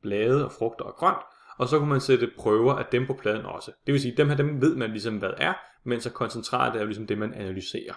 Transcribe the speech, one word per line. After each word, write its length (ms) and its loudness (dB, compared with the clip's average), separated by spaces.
blade 440 2
og 60 -8
frugter 340 -6
og 80 -14
grønt, 300 0
og 100 0
så 120 4
kunne 100 0
man 120 2
sætte 360 4
prøver 360 4
af 120 -2
dem 220 0
på 60 -4
pladen 320 -2
også. 260 -12
Det 60 0
vil 100 4
sige, 160 -4
dem 120 4
her, 60 2
dem 260 0
ved 140 4
man 140 -2
ligesom, 280 -4
hvad 200 -2
er, 160 2
men 180 -2
så 100 -6
koncentratet 640 -2
er 60 -2
jo 60 -2
ligesom 200 -6
det, 100 -2
man 160 -4
analyserer. 640 -8